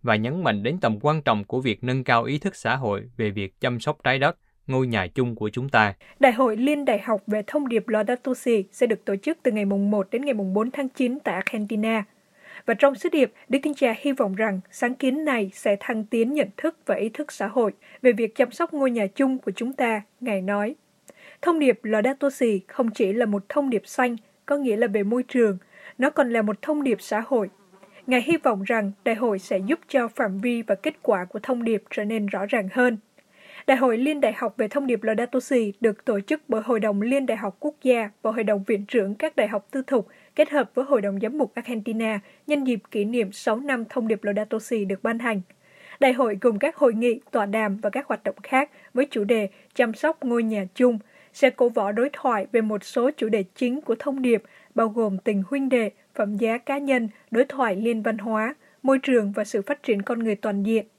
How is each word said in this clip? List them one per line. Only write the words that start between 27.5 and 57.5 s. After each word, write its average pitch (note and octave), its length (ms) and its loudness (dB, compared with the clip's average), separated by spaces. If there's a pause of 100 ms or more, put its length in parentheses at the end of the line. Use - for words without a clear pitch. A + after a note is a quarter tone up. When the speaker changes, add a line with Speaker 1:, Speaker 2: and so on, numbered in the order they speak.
Speaker 2:
Ngài B3 140 2
hy D#4+ 160 2
vọng A3 260 0
rằng G#3 280 0 (140)
đại A3+ 100 2
hội G#3+ 240 0
sẽ - 180 -2
giúp G#3 300 0
cho B3 200 2
phạm G3 320 -2
vi A#3 220 -2
và - 140 0
kết - 260 -4
quả F#3 240 0
của G#3 180 -12
thông B3 200 -2
điệp A3+ 260 0
trở G#3+ 140 -4
nên G#3 220 -2
rõ G3 200 -4
ràng G3+ 260 -2
hơn. B3 260 2 (720)
Đại C4 100 6
hội A#3+ 200 4
Liên C#4+ 240 0
Đại G#3+ 120 2
học A3 240 -4
về G#3+ 100 0
thông C#4 200 -2
điệp A3+ 160 0
Laudato A3+ 360 0
Si A3+ 420 0
được G#3+ 240 0
tổ G#3 140 0
chức D4+ 280 -2
bởi A3 140 0
Hội A3+ 180 0
đồng G3+ 220 0
Liên C4 240 0
Đại C#4 120 0
học D4+ 220 -6
Quốc D4 240 -4
gia A#3 260 2 (120)
và A3 100 0
Hội A3 120 -2
đồng G3+ 200 0
Viện G3+ 220 -2
trưởng G#3 300 0
các D#4 200 -4
đại A3 120 2
học G#3 240 -6
tư C4+ 160 -4
thục A#3 200 0 (280)
kết D4+ 140 4
hợp C#4 260 0
với C4 100 0
Hội C4+ 160 2
đồng G3 180 -4
Giám A3+ 180 -4
mục C#4+ 180 0
Argentina A3 640 -4 (280)
nhân D4 160 0
dịp A#3+ 160 0 (120)
kỷ G3+ 140 -2
niệm A3 260 -2
sáu A3+ 280 -2
năm C4 300 -2
thông A3+ 180 -4
điệp G#3+ 160 -2
Laudato G#3+ 360 -2
Si A3 260 -4
được F#3+ 180 -6
ban A3+ 160 -2
hành. A3+ 220 -2 (580)
Đại C4 140 6
hội A#3 280 0
gồm A3 180 2
các C#4+ 180 0
hội B3 160 6
nghị, A#3 260 0 (120)
tọa G#3+ 140 2
đàm G#3 320 0
và A3 120 -2
các C4 180 -4
hoạt - 160 -4
động G3 200 -4
khác C4+ 280 0 (220)
với C4+ 180 2
chủ G#3+ 120 -2
đề G#3 260 2 (260)
chăm A3+ 180 2
sóc D#4 300 -2
ngôi A#3 200 0
nhà G#3+ 220 -2 (100)
chung, A#3+ 240 4 (340)
sẽ C4 160 4
cổ B3 200 2
võ G#3 220 0
đối A#3 220 0
thoại A3 380 -2
về A3+ 100 2
một G#3+ 220 -4
số C4 340 0
chủ A3 120 -2
đề G#3 140 0 (120)
chính C4 260 -2
của A#3 180 -2
thông C4+ 220 -4
điệp, A#3+ 220 2 (320)
bao A3+ 140 2
gồm G#3+ 280 -2
tình G3+ 300 -2
huynh C4+ 220 -2
đệ, A#3 220 2 (240)
phẩm G#3 220 -2
giá A3+ 200 0
cá C#4 200 -4
nhân, C4 320 0 (220)
đối A#3 140 4
thoại A#3+ 300 0